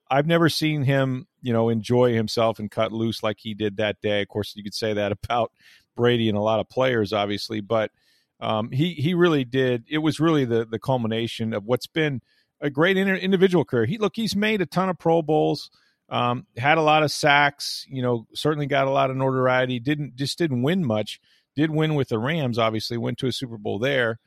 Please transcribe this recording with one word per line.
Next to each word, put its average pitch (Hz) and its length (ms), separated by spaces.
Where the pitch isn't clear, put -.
I've 143 160
never 165 220
seen 156 340
him, 135 440
you 123 120
know, 113 160
enjoy 120 460
himself 113 440
and 107 120
cut 110 220
loose 113 300
like 107 160
he 113 160
did 104 240
that 104 240
day. 104 200
Of 98 60
course, - 280
you 104 80
could 101 100
say 110 200
that 104 180
<laughs> - 120
about 120 280
Brady 120 320
and 104 80
a 104 60
lot 110 180
of 95 80
players, 120 440
obviously, 104 480
but, 107 300
um, 113 320
he, 160 220
he 151 200
really 165 300
did. 123 440
It 151 100
was 156 200
really 151 260
the, 117 200
the 113 160
culmination 113 760
of 104 100
what's 120 220
been 147 360
a 147 100
great 165 260
inter-, 190 180
individual 180 500
career. 117 200
He, 165 140
look, 208 180
he's 226 180
made 214 260
a 175 60
ton 185 220
of 180 100
Pro 165 240
Bowls, 156 480
um, 123 480
had 143 200
a 160 60
lot 156 220
of 143 80
sacks, - 760
you 131 140
know, 120 320
certainly 147 320
got 139 220
a - 20
lot 135 200
of 131 60
notoriety, 127 600
didn't, 135 380
just 135 220
didn't 135 240
win 170 220
much, 107 360
did 156 160
win 156 240
with 139 140
the 117 100
Rams, 127 400
obviously, 113 400
went 120 200
to 131 100
a 120 40
Super 113 260
Bowl 104 200
there, 120 480